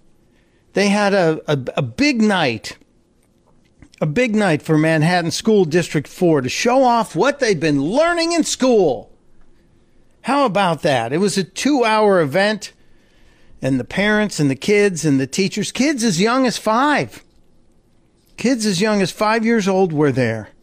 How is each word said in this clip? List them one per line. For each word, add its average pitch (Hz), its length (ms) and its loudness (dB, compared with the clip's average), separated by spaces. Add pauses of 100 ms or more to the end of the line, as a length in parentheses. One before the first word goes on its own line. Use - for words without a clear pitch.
(760)
They 196 140 2
had 202 260 2
a, 160 340 0
a, 151 100 0 (200)
a 165 40 0
big 233 380 -2
night, 165 560 -2 (1200)
a 175 60 -2
big 214 300 0
night 190 260 0
for 156 160 0
Manhattan 160 540 2
School 214 320 2
District 156 420 -2
four 160 340 0
to 123 80 -4
show 254 360 0
off 233 320 0
what 262 240 0
they'd 214 180 0
been 147 240 0
learning 330 480 0
in 339 140 0
school. 202 640 0 (1080)
How 277 240 0
about 185 380 0
that? 127 300 0
It 156 60 0
was 190 180 0
a 196 60 0
two-hour 214 800 2
event, 190 540 -2 (880)
and 131 200 -2
the 117 40 -8
parents 208 540 -2
and 147 100 0
the 135 60 -2
kids 202 500 0
and 139 140 2
the 135 80 -2
teachers, 190 460 -4
kids 262 320 -2
as 180 160 0
young 247 260 2
as 214 120 -2
five, 233 640 -2 (1120)
kids 233 300 -2
as 180 140 -2
young 214 220 0
as 175 80 -2
five 220 340 -2
years 226 220 0
old 190 260 0
were 147 200 2
there. 113 380 -2 (120)